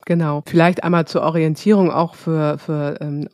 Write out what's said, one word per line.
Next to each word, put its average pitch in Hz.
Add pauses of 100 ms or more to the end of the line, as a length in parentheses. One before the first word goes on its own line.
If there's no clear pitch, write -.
Genau. 156
Vielleicht 175
einmal 170
zur -
Orientierung 165
auch 170
für, 151
für, 147
ähm, 147